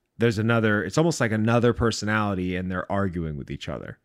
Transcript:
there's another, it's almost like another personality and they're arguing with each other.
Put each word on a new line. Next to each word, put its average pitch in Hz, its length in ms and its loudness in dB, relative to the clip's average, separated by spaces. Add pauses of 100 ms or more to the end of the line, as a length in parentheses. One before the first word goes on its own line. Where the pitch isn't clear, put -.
(180)
there's 113 200 2
another, 110 460 2
it's 98 140 -2
almost 160 220 2
like 113 120 2
another 113 400 4
personality 104 840 0
and 92 160 -4
they're 92 220 -6
arguing 87 460 -2
with 65 120 -12
each - 200 -8
other. 53 340 -10